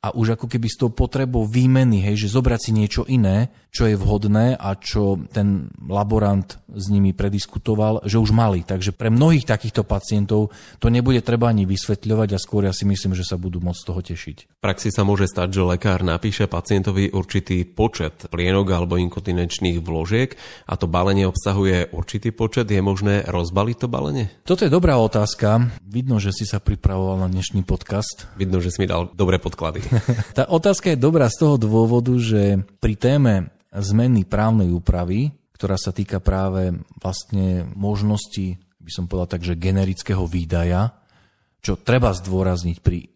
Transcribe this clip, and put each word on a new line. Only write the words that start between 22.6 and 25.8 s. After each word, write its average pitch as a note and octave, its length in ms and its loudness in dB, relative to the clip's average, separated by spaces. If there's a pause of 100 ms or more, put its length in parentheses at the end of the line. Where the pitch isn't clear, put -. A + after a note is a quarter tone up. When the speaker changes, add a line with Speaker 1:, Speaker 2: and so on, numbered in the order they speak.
Speaker 2:
Je G2 160 0
možné G2+ 400 0
rozbaliť F#2 560 -2
to B2 80 -4
balenie? B2+ 400 -4 (160)
Speaker 1:
Toto F3+ 240 0
je - 20 2
dobrá D#3+ 300 4
otázka. A2 800 2